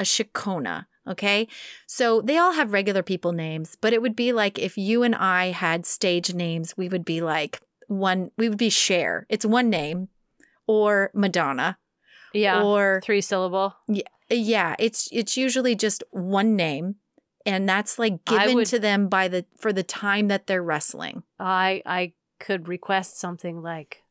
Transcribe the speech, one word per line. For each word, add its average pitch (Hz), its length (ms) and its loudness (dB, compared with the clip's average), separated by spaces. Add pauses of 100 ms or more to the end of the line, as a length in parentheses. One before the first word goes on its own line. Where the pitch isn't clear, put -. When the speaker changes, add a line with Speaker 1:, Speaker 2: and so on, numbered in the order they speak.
Speaker 1:
a 196 40 -2
shikona, 180 840 -4 (200)
okay? 202 400 0 (400)
So 233 340 2
they 254 160 2
all 349 160 4
have 285 200 0
regular 196 300 2
people 175 300 -2
names, 160 480 -4
but 220 120 2
it 226 100 4
would 226 140 0
be 240 160 2
like 208 260 0
if - 180 -4
you 220 280 2
and 233 100 4
I 185 380 2
had 175 340 -2
stage 180 480 0
names, 165 420 -4
we 180 120 -4
would 180 160 -4
be 165 160 -2
like 156 400 -2 (260)
one, 190 500 0
we 233 120 2
would 208 100 -2
be 226 120 2
Cher. 139 580 0
It's 220 180 -2
one 233 240 4
name, 170 380 -2 (580)
or 208 480 4
Madonna. 170 640 0 (560)
Speaker 2:
Yeah, 196 280 4
Speaker 1:
Or 202 420 4
Speaker 2:
three 202 180 2
syllable. 190 540 -2 (100)
Speaker 1:
Yeah, 202 160 0 (260)
yeah, 214 500 2
it's, - 340 -2
it's 226 240 -2
usually 254 400 2
just 208 340 -2
one 196 460 2
name, 165 400 -2 (500)
and 196 200 0
that's, 196 320 0
like, 214 280 0
Speaker 2:
I 214 140 4
Speaker 1:
given 247 160 4
Speaker 2:
would 226 100 4
Speaker 1:
to 247 120 0
them 202 300 2
by 190 200 2
the, 180 180 -4 (120)
for 214 140 0
the 190 100 0
time 202 460 0
that 196 180 -2
they're 185 160 0
wrestling. 156 600 -4 (180)
Speaker 2:
I, 190 460 0
I 180 260 -4 (260)
could 175 300 -4
request 185 500 -4
something 175 440 -8
like 165 480 -12